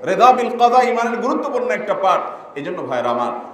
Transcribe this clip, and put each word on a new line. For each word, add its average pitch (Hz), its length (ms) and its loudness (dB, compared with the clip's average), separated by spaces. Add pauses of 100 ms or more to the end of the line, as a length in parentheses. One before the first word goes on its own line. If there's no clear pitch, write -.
রেদা 208 260 6
বিল 240 260 0
কাদা 240 240 6
ঈমানের 233 380 0
গুরুত্বপূর্ণ - 500 -2
একটা 196 220 -4
পার্ট। 185 300 2 (340)
এই 147 60 -8
জন্য 165 200 -8
ভাইরা 123 260 -2
আমার 120 220 -2 (220)